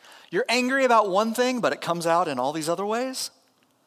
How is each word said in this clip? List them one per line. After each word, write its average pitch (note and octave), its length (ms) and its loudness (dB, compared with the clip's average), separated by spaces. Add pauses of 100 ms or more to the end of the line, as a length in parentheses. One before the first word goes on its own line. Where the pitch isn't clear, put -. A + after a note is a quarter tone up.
(300)
You're G3 180 -2
angry B3+ 360 2
about A3+ 260 4
one A3 240 0
thing, B3 260 0
but C#3+ 120 2
it - 80 -6
comes E3+ 260 -4
out E3+ 200 4
in C#3 120 -4
all C3 140 0
these D#3 160 -6
other F3 180 -2
ways. B3 440 -6 (560)